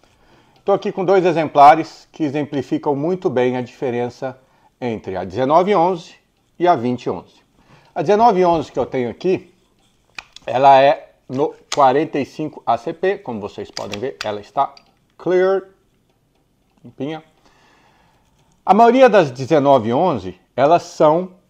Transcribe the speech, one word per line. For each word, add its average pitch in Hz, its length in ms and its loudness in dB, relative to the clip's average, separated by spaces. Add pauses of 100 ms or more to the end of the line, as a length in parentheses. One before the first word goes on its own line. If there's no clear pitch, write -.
(640)
Tô 196 100 0
aqui 196 180 -4
com 196 120 -6
dois 180 220 2
exemplares 156 880 4
que - 120 -8
exemplificam 143 720 -4
muito 175 360 -4
bem 123 260 0
a 127 40 -6
diferença 120 760 -8 (400)
entre 110 360 -8
a 92 80 -6
dezenove 139 520 0
onze 175 420 -2 (420)
e 175 80 0
a 175 80 4
vinte 123 340 -6
onze. - 320 -12 (540)
A 175 80 -4
dezenove 202 420 2
onze 165 260 -2
que - 60 -8
eu 127 80 -2
tenho 123 240 -6
aqui, - 420 -6 (920)
ela 135 340 4
é 139 340 2 (140)
no 143 280 -4 (180)
quarenta 147 460 0
e 180 80 -6
cinco - 360 -12
A 117 140 -2
C - 160 -10
P, 196 240 -4
como 117 240 -12
vocês 101 300 -12
podem 101 280 -12
ver, 127 240 -10
ela 104 160 -8
está - 360 -6 (420)
clear, 185 460 0 (1200)
limpinha. 151 380 -12 (1400)
A 185 80 4
maioria 240 360 6
das 180 220 2
dezenove 131 600 2
onze, 123 480 -4 (160)
elas 160 280 2
são 170 480 0 (180)